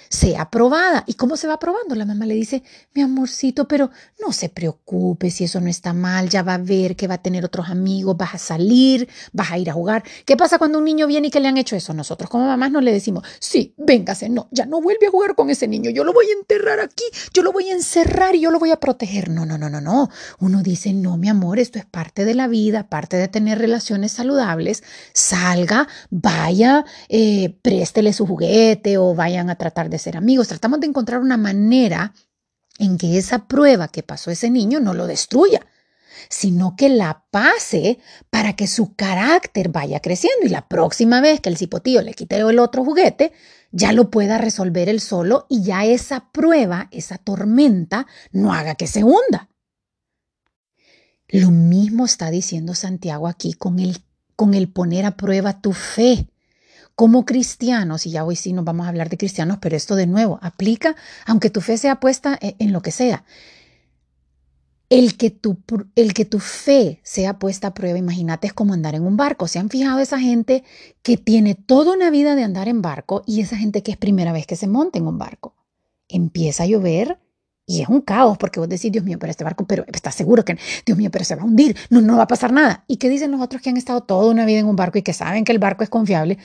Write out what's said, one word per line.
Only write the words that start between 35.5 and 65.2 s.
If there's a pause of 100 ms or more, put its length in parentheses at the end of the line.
sino
que
la
pase (300)
para
que
su
carácter
vaya
creciendo
y
la
próxima
vez
que
el
cipotillo
le
quite
el
otro
juguete, (380)
ya
lo
pueda
resolver
él
solo
y
ya
esa
prueba,
esa
tormenta, (260)
no
haga
que
se
hunda. (1800)
Lo
mismo
está
diciendo
Santiago
aquí
con
el, (340)
con
el
poner
a
prueba
tu
fe. (640)
Como
cristianos,
y
ya
hoy
sí
nos
vamos
a
hablar
de
cristianos,
pero
esto
de
nuevo
aplica, (300)
aunque
tu
fe
sea
puesta
e-,
en
lo
que
sea. (1600)
El
que